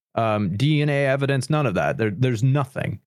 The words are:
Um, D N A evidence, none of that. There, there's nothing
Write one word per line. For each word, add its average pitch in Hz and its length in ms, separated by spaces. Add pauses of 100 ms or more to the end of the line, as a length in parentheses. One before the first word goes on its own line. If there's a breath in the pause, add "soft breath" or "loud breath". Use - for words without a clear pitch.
(160)
Um, 104 400
D 147 260
N 147 60
A 143 180
evidence, 135 420
none 151 180
of 98 80
that. 73 240
There, 110 120
there's 120 320
nothing 131 640